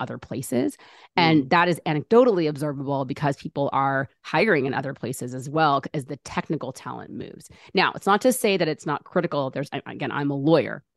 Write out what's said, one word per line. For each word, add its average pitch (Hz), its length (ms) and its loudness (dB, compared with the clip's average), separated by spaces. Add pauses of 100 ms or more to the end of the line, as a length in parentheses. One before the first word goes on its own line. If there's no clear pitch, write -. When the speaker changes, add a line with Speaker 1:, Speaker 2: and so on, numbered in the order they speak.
Speaker 1:
other 120 160 -8
places. 247 600 -4 (400)
And 160 280 6
Speaker 2:
Mm. 135 60 -4
Speaker 1:
that 175 180 4
is 165 180 0
anecdotally 175 640 4
observable 139 560 -4
because 139 320 -2
people - 360 -4
are 135 360 0 (140)
hiring 160 440 2
in 131 80 -2
other 135 200 -6
places 127 400 -8
as 131 160 -10
well 143 320 2 (100)
as 135 140 -6
the 143 120 -10
technical 135 540 -6
talent 120 380 -14
moves. - 400 -14 (240)
Now, 170 200 2
it's - 120 -10
not 202 160 4
to 254 100 6
say 196 240 0
that 165 120 0
it's - 180 -6
not 147 180 -4
critical. 147 460 -2
There's, 139 220 -6
I, 143 140 -6
again, 123 260 -8
I'm 143 180 -2
a 143 60 -2
lawyer. 135 460 2 (140)